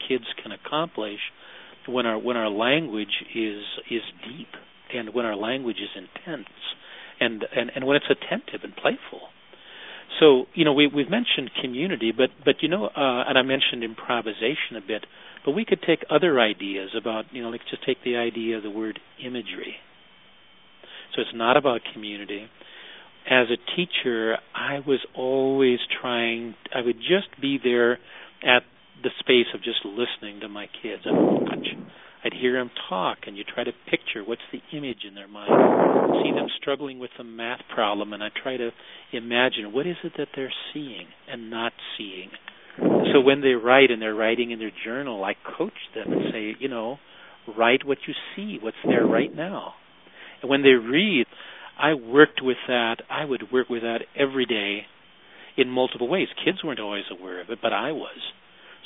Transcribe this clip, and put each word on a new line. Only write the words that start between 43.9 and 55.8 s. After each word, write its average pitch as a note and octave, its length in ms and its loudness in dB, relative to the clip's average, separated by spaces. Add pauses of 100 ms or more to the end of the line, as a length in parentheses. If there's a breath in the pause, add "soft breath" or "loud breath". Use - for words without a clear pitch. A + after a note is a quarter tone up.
and A2+ 120 0
they're A2 120 -2
writing A2+ 360 2
in A2+ 80 -6
their A2 140 -6 (120)
journal, A#2 400 -6
I G2+ 100 -2 (220)
coach G3 220 -4 (160)
them A2 180 -6
and - 100 0 (100)
say, A2 260 -6
you C3+ 100 -4
know, B2 300 -6 (580 loud breath)
"Write A#2 300 6
what C#3 200 0
you D3 80 -8 (200)
see, G3+ 260 -8
what's A2 240 -8
there A#2 220 4
right A#2 280 2
now." E3 400 -8 (680 loud breath)
And B2+ 80 -2
when C#3 120 4
they C#3 80 12
read, C3 560 6 (520 loud breath)
I D#3 160 4
worked C3+ 480 6
with B2+ 240 0
that. A#2 300 2 (120)
I C#3+ 160 -4
would A#2+ 280 -6
work B2+ 160 2
with A#2 140 -4
that A#2 180 -2 (160)
every C3+ 300 2
day G#2 400 -2 (680 loud breath)
in B2+ 140 2
multiple B2+ 380 0